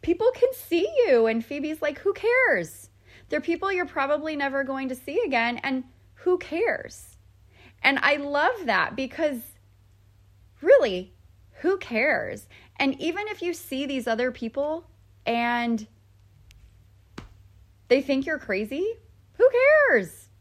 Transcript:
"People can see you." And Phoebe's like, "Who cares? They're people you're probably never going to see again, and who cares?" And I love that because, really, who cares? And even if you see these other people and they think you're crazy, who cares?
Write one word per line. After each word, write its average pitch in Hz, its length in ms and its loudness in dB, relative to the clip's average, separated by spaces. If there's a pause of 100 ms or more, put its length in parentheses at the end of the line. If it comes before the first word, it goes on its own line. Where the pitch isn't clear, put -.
"People 427 300 2
can 508 220 2
see 339 340 -2 (180)
you." 233 220 6
And 226 160 0
Phoebe's 294 380 -6
like, 294 180 -4
"Who 403 140 0
cares? 415 760 0 (400)
They're 302 120 -2
people 339 300 -2
you're 359 140 -2
probably 294 500 -2
never 277 280 -2
going 269 260 -6
to 254 60 -6
see 285 300 -4
again, 240 320 0
and 262 280 -4 (300)
who 359 220 0
cares?" - 800 -6 (680)
And 269 160 2
I 294 180 2
love 294 480 -2
that 202 300 0
because, 269 460 -4 (1200)
really, 262 520 4 (480)
who 370 160 0
cares? 233 720 -2 (300)
And 269 220 -2
even 370 280 -4
if 415 140 -10
you 349 120 -4
see 277 320 -8
these 262 220 -6
other 240 240 -2
people 294 560 -6 (380)
and 233 640 -2 (2000)
they 269 140 4
think 269 240 -2
you're 311 140 -4
crazy, 262 580 -4 (360)
who 494 160 6 (400)
cares? 202 400 0 (120)